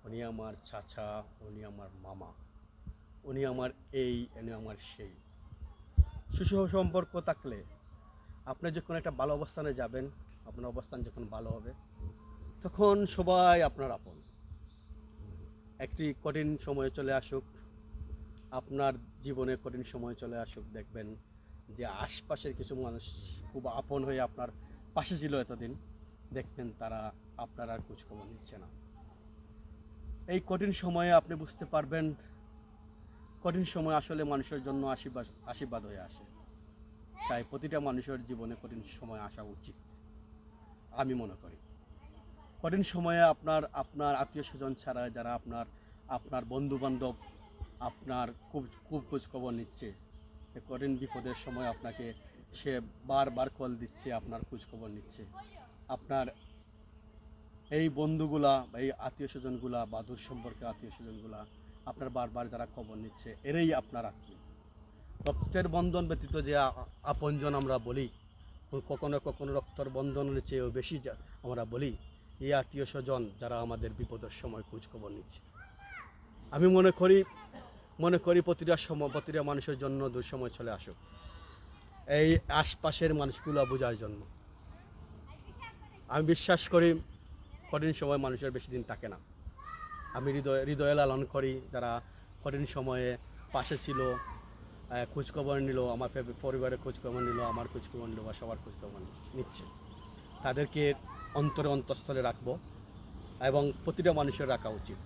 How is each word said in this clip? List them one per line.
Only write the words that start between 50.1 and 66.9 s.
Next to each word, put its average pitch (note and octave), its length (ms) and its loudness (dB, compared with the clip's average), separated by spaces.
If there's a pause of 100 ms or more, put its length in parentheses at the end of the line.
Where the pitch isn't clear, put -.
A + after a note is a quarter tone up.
এ - 40 -10 (100)
কঠিন C3+ 280 0
বিপদের B2+ 380 -6 (100)
সময় B2 220 -4
আপনাকে A#2 460 -6 (400)
সে C3 280 -2 (240)
বারবার C3 440 2
কল B2+ 260 -4
দিচ্ছে, A#2 380 -8
আপনার A2+ 260 -4 (100)
খোঁজখবর A2+ 380 -12
নিচ্ছে। G#2 380 -12 (600)
আপনার C3 400 0 (1400)
এই D#3 200 4
বন্ধুগুলা D3 840 4
বা B2 80 -8
এই C3+ 120 2
আত্মীয় C3+ 360 -6
স্বজনগুলা B2+ 580 -4
বা A2+ 180 -6
দূর A#2 140 -10
সম্পর্কে A#2 480 -10
আত্মীয় A2 260 -8
স্বজনগুলা A2 540 -12 (400)
আপনার C3 240 -6
বারবার A#2+ 400 -4
যারা A#2 260 -6
খবর A2 200 -10
নিচ্ছে, A2 480 -10
এরাই D#3+ 300 4
আপনার B2 320 -2
আত্মীয়। - 320 -10 (880)
রক্তের F3+ 400 2
বন্ধন F3 400 4
ব্যতীত D#3 340 0
যে D3 160 4
আ-, C3+ 140 6 (320)